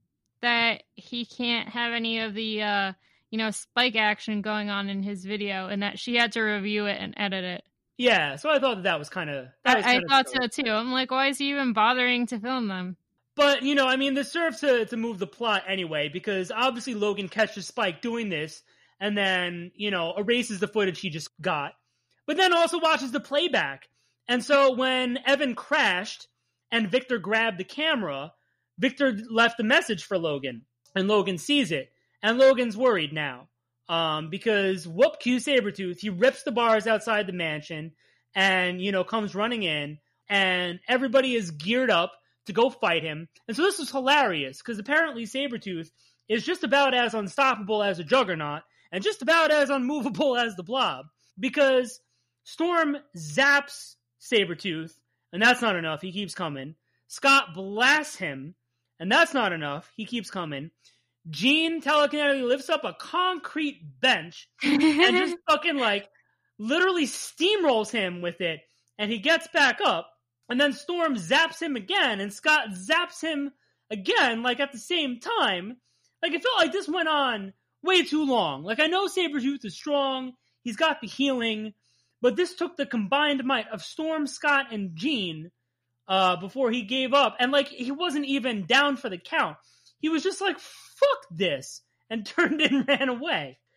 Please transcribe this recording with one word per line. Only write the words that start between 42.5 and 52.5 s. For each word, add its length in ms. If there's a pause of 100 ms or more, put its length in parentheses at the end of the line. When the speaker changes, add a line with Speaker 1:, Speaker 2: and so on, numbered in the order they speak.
Speaker 2:
go 180
fight 320
him. 260 (180)
And 100
so 60
this 160
was 120
hilarious, 720
'cause 160
apparently 460
Sabretooth 640 (380)
is 160
just 200
about 300
as 200
unstoppable 680
as 160
a 60
Juggernaut 580 (300)
and 100
just 200
about 280
as 200
unmovable 640
as 200
the 60
Blob, 440 (320)
because 600 (440)
Storm 520 (200)